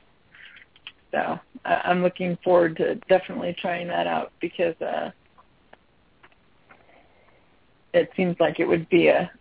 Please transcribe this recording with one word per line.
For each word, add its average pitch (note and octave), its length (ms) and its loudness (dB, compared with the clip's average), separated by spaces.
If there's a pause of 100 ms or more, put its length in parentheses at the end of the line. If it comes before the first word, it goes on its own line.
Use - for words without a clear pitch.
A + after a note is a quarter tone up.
(1120)
So - 260 -4 (260)
I, F3 100 0 (100)
I'm F3+ 180 2
looking F3+ 400 -2
forward F3 360 4
to - 180 -2 (120)
definitely F3+ 520 0
trying F3 280 -6
that E3+ 180 -2
out E3 340 -4
because, E3+ 400 -4
uh, D#3 300 -6 (2750)
it E3+ 240 2
seems F3+ 220 0
like D#3+ 220 0
it D#3+ 60 0
would E3 220 0
be E3 200 6
a, D#3+ 220 2 (100)